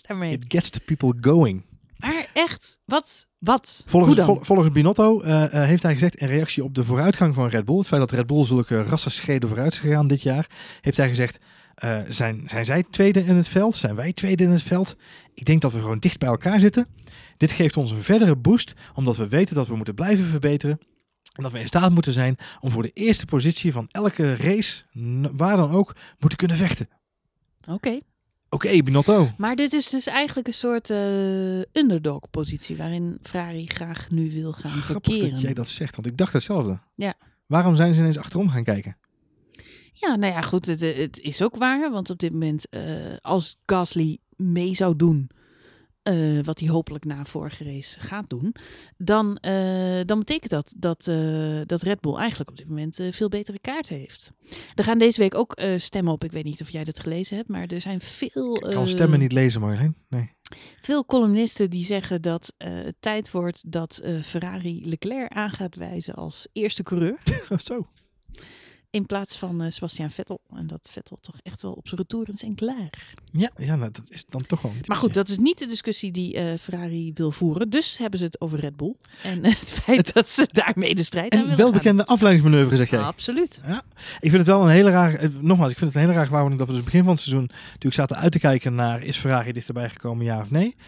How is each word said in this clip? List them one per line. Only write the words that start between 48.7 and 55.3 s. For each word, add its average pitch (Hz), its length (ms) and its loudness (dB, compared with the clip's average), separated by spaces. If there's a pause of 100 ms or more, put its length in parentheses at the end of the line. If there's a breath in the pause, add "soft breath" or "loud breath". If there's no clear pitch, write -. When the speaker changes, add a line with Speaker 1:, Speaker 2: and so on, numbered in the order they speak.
Speaker 1:
dan, 202 400 2
eh, 185 680 -2
dan 214 140 0
betekent 302 320 -4
dat 147 260 -4
dat, 170 300 -4
eh, 170 80 -2 (500)
dat 170 160 -4
Red 196 200 -4
Bull 151 140 -4
eigenlijk - 340 -6
op 135 80 -20
dit 156 120 -18
moment, 156 300 -8
eh, 185 120 -6
veel 208 180 -4
betere 208 300 -8
kaarten 269 360 -10
heeft. - 360 -18 (440 loud breath)
Er 208 80 0
gaan 226 140 0
deze 233 220 4
week 196 160 2